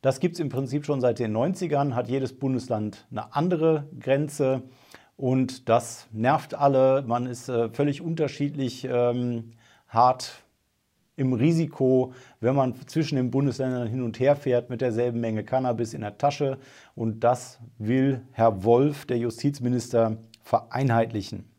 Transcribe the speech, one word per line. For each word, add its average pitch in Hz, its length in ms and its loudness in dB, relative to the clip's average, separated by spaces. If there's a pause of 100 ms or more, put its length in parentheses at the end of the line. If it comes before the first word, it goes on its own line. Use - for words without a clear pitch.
Das 135 180 0
gibt's 170 180 0
im 147 120 -2
Prinzip 135 360 -4
schon 139 140 0
seit 120 180 2
den 113 140 -2
neunzigern, 143 640 0
hat 120 120 -2
jedes 127 300 -4
Bundesland 110 720 -4
eine - 240 -10
andere 160 540 2 (100)
Grenze 135 640 0 (540)
und 131 520 0
das - 440 0
nervt 123 420 0
alle. 135 520 4
Man 120 200 -2
ist, 123 220 -10
äh, 117 200 0
völlig 143 320 -2
unterschiedlich, 143 920 -4
ähm, 120 640 -2 (340)
hart - 560 2 (720)
im 127 200 0
Risiko, 131 800 2 (260)
wenn 127 160 2
man 127 180 2 (120)
zwischen 151 300 -2
den 127 140 0
Bundesländern 127 560 -2
hin 123 160 -4
und 117 160 -6
her 139 160 4
fährt 123 360 0
mit 120 100 -8
derselben 120 400 0
Menge 110 240 -2
Cannabis 120 480 -2
in 147 80 -10
der 104 160 -8
Tasche. 139 400 0 (400)
Und 113 260 -4
das - 380 0 (180)
will 131 440 2 (100)
Herr 107 320 2
Wolf, 139 400 4
der 123 140 -2
Justizminister, 120 1000 0 (260)
vereinheitlichen. 113 1000 -2 (140)